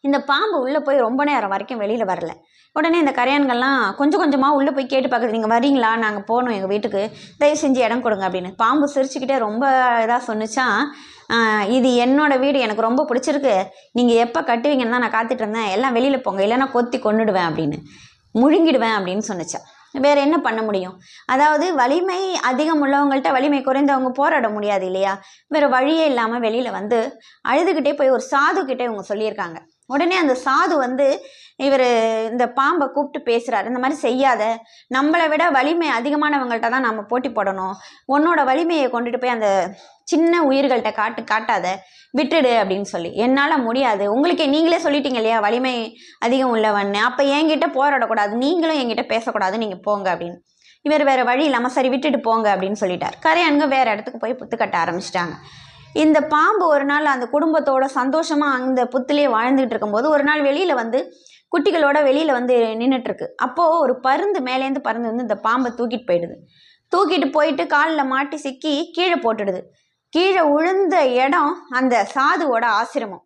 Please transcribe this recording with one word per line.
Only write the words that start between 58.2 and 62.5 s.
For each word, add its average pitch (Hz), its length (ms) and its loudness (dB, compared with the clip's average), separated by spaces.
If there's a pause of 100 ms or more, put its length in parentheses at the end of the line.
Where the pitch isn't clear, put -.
அந்த 254 340 0
புத்துலயே 269 420 0
வாழ்ந்துகிட்டு 254 420 2
இருக்கும்போது, 220 400 -2
ஒரு 285 140 2
நாள் 302 180 2
வெளியில 294 320 0
வந்து, 240 380 -2 (460)
குட்டிகளோட 294 460 2
வெளியில 285 280 2
வந்து 247 260 2